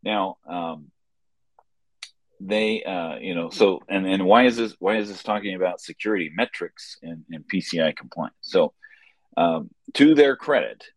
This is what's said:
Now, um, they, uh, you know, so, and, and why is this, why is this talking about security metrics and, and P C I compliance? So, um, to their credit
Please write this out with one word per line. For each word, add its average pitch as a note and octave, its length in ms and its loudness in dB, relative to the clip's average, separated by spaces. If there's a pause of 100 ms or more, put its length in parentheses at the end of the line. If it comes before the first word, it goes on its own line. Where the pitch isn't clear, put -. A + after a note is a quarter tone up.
Now, G2+ 360 -2 (120)
um, E2 400 -8 (1500)
they, G#2+ 440 -2
uh, E2+ 320 -6
you F2 180 -8
know, E2+ 160 -4
so, G2 400 2
and, F#2+ 160 -2
and F#2+ 180 0
why A2 220 6
is A#2 120 2
this, A2+ 200 -4
why G2+ 200 0
is G#2 100 -4
this G2+ 160 -14
talking G2+ 320 -4
about F2+ 260 -2
security E2+ 540 -4
metrics - 640 -8
and, E2 300 -14
and D#2 160 -16
P F#2 140 -2
C E2+ 200 -4
I D#2 120 2
compliance? - 480 -10
So, E2 320 2 (600)
um, E2+ 360 0 (240)
to D3+ 180 6
their C#3+ 220 6
credit F#2+ 480 -2 (140)